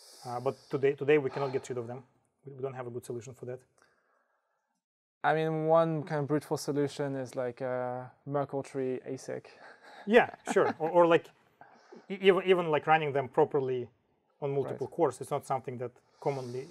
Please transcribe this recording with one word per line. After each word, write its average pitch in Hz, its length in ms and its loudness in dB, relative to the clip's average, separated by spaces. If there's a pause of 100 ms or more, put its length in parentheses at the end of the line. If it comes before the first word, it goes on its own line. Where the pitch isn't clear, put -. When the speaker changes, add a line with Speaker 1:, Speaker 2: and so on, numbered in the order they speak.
(260)
Speaker 1:
Uh, 123 140 -6
but 127 160 -2 (140)
today, 139 240 2
today 147 240 4
we 135 120 0
cannot 139 220 -4
get 131 180 -6
rid 123 80 -6
of 117 100 -8
them. 123 160 -12 (420)
We, 139 80 -18
we 127 80 -16
don't 131 120 -6
have 127 140 -10
a 120 40 -12
good 120 140 -10
solution 120 280 -10
for 123 120 -18
that. 123 140 -10 (1600)
Speaker 2:
I 147 100 2
mean, 160 340 -2
one 160 360 4
kind 151 180 -4
of 139 60 -4
brute 147 180 0
force 151 160 -4
solution 143 540 -2
is, 131 200 -8
like, 123 260 -6
a 127 480 -6 (160)
Merkle 139 380 -4
tree 131 440 -4
asic. 131 380 -10 (600)
Speaker 1:
Yeah, 202 240 6 (240)
sure. - 260 4
Or, 160 100 -2
or, 175 180 6
like, 165 200 4 (800)
e-, 196 120 -8
even, 190 240 6
even, 180 260 4
like, 147 160 0
running 156 260 4
them 131 140 0
properly 131 640 0 (500)
on 139 140 -4
multiple 135 340 0
Speaker 2:
Right. - 80 -12
Speaker 1:
cores. 151 240 4
It's 127 120 -8
not 139 140 -4
something 127 340 -4
that 123 120 -6 (300)
commonly 131 500 -4